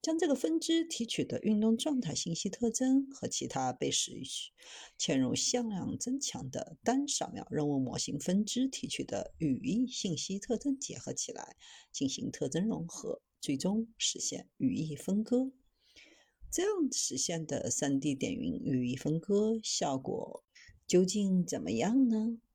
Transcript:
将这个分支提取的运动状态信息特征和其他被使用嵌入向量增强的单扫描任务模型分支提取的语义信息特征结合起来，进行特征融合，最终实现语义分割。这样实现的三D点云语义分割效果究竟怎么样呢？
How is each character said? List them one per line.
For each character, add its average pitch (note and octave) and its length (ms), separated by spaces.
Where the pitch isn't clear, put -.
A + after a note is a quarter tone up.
将 E4 160
这 F4+ 80
个 C#4+ 80
分 D#4+ 240
支 E4 260
提 - 180
取 - 220
的 - 160
运 G#3+ 180
动 A3+ 160
状 C4 240
态 D#3+ 140
信 E3+ 220
息 - 120
特 A3+ 220
征 C4 400
和 - 180
其 - 200
他 C3 260
被 C#3 160
使 - 220
用 - 120
嵌 C#3 200
入 B2+ 140
向 B3 340
量 G3+ 300
增 C4 220
强 - 320
的 - 320
单 C#4 240
扫 - 260
描 - 160
任 D3 180
务 C#3+ 120
模 B2+ 180
型 - 220
分 G3 260
支 B3+ 220
提 G#3 200
取 - 160
的 - 360
语 C3+ 240
义 A3 240
信 - 280
息 F#3+ 220
特 A3 200
征 C4+ 200
结 E3 220
合 - 120
起 - 200
来， - 260
进 C#3 160
行 A#2 220
特 - 180
征 E3+ 200
融 E3+ 200
合， - 360
最 C#3 160
终 G#3+ 300
实 - 220
现 - 280
语 - 180
义 D#3 200
分 G3 280
割。 C4 280
这 E4+ 120
样 G#4 80
实 - 240
现 E3 300
的 C3+ 240
三 C#3 300
D C#3 160
点 A#2 180
云 - 300
语 B2+ 240
义 B2+ 80
分 D3+ 240
割 G#3+ 420
效 C#3+ 380
果 - 440
究 F#3 180
竟 F#3 400
怎 - 160
么 F#2+ 120
样 A#3+ 360
呢？ A3 300